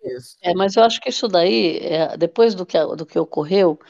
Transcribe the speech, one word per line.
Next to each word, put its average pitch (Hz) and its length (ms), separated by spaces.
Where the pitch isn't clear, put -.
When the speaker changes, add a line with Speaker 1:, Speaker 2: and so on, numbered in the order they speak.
Speaker 1:
Isso. 127 360
Speaker 2:
é, 175 140
mas 196 220
eu 226 80
acho 226 180
que 175 80
isso - 180
daí, 185 520
é, 160 360
depois 202 380
do 185 100
que 180 140
a-, 151 80
do 151 220
que - 100
ocorreu, 160 640